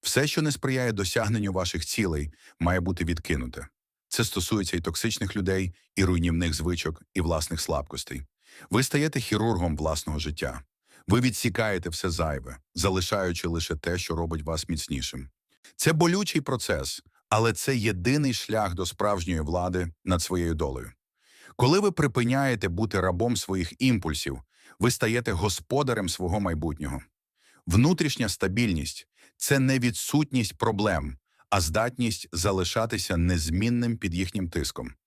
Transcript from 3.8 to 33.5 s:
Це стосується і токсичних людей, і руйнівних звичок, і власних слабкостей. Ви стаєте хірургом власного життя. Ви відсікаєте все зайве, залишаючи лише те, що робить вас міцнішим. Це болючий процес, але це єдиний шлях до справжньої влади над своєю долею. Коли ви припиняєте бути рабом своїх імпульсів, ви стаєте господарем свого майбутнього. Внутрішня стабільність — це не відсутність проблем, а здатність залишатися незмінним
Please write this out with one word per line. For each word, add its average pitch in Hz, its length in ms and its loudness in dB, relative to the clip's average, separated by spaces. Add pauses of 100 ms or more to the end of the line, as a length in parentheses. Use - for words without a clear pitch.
Це - 160 -2
стосується 95 540 -2
і - 20 0
токсичних 98 560 -4
людей, 95 380 0 (220)
і 98 80 4
руйнівних 85 500 2
звичок, 78 500 -4 (100)
і 95 80 -2
власних 80 400 -2
слабкостей. 67 600 -6 (480)
Ви 117 140 2
стаєте 147 360 0
хірургом 104 580 0
власного 78 420 -2
життя. 73 420 -6 (460)
Ви 113 140 4
відсікаєте 107 680 0
все 90 200 -4
зайве, 73 480 -4 (180)
залишаючи 92 720 0
лише 82 280 -2
те, 85 220 -2
що 85 180 -4
робить 80 280 -4
вас 80 260 -4
міцнішим. 65 600 -6 (460)
Це - 180 2
болючий 170 480 2
процес, 104 640 -4 (260)
але 110 240 4
це - 240 0
єдиний 117 560 2
шлях 104 400 -2
до 87 120 -4
справжньої 90 540 0
влади 90 520 -2 (140)
над 90 160 2
своєю 85 320 0
долею. 69 380 -4 (640)
Коли 139 240 6
ви 202 120 4
припиняєте 127 760 2
бути 95 340 0
рабом 92 360 2
своїх 92 420 -2
імпульсів, 80 640 0 (380)
ви 120 120 4
стаєте 117 400 0
господарем 107 800 0
свого 90 300 -2
майбутнього. 76 600 -4 (680)
Внутрішня 131 640 4
стабільність — 92 800 -2 (300)
це 139 220 2
не 135 200 4
відсутність 123 800 0
проблем, 101 600 0 (320)
а 101 120 4
здатність 113 720 0
залишатися 95 840 0
незмінним 92 800 2